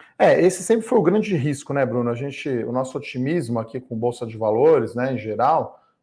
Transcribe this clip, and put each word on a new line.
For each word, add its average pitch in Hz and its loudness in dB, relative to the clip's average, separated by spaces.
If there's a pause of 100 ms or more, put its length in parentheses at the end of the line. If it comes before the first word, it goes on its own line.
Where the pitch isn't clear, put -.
(160)
É, 170 6
esse 185 2
sempre 226 0
foi 247 2
o 196 4
grande 202 2
risco, 143 -2
né, 139 2
Bruno? 120 0
A 120 0
gente, 135 -8
o 120 -2
nosso 127 -4
otimismo 127 -4
aqui 113 -8
com 120 -10
Bolsa 120 -4
de 110 -10
Valores, 120 2
né, 127 -2
em 120 -4
geral, 113 -2 (220)